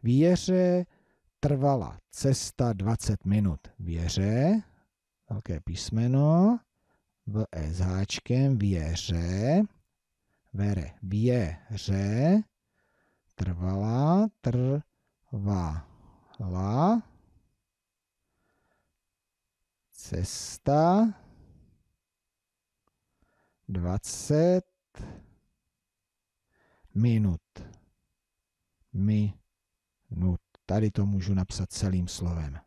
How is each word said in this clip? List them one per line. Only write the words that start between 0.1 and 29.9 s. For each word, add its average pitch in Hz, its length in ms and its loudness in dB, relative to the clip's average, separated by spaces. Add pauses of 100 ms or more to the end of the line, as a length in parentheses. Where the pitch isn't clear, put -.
trvala 139 580 0 (120)
cesta - 600 0
dvacet 104 520 -2
minut. 98 360 2 (180)
Věře, 98 840 0 (680)
velké 98 300 -6
písmeno, 147 960 2 (680)
V 107 260 -2
E 80 200 -6
s 87 60 -6
háčkem, 107 800 0
Věře, 92 1040 0 (880)
Vere, 95 380 -2 (120)
Věře 104 1400 0 (920)
trvala, 107 960 0 (120)
trvala 104 2500 -4 (3000)
cesta 170 1200 0 (2500)
dvacet 147 960 0 (2250)
minut. 107 460 2 (1500)
Minut. 95 1500 -2 (260)